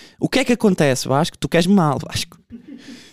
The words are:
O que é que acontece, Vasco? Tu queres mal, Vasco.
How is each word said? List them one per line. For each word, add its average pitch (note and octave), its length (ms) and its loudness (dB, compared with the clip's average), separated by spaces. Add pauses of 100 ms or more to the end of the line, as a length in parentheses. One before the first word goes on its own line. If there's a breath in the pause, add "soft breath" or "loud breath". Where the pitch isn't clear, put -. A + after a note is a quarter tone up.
(200 loud breath)
O - 100 -2
que - 100 0
é D3+ 60 0
que B3 80 0
acontece, E3+ 540 0
Vasco? C#3+ 320 -2
Tu - 100 -6
queres D#3 160 2
mal, E3 340 2
Vasco. - 380 -10 (760 loud breath)